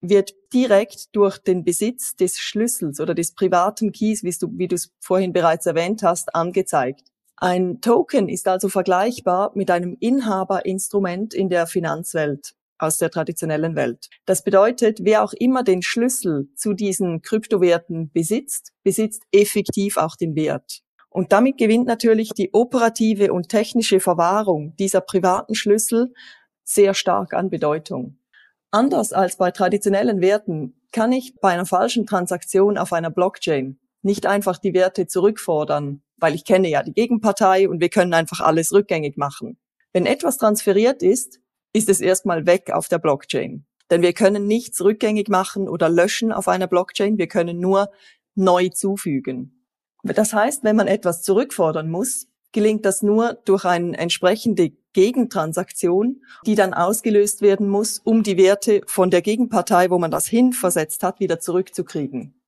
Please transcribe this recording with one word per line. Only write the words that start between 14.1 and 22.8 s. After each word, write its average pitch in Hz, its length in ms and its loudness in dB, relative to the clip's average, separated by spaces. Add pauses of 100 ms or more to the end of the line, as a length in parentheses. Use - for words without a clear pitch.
Das 190 200 -2
bedeutet, 214 580 2
wer 208 220 4
auch 208 80 -8
immer 254 320 0
den 185 180 2
Schlüssel 190 720 -2
zu 208 200 -4
diesen 185 480 -4
Kryptowerten 170 880 0
besitzt, 214 600 -4 (120)
besitzt 214 380 -2 (100)
effektiv 202 640 2
auch 160 200 -2
den 160 200 -4
Wert. 147 460 -6 (260)
Und - 240 -2
damit 247 260 4
gewinnt 233 280 2
natürlich 226 440 2
die - 220 -4
operative 226 800 2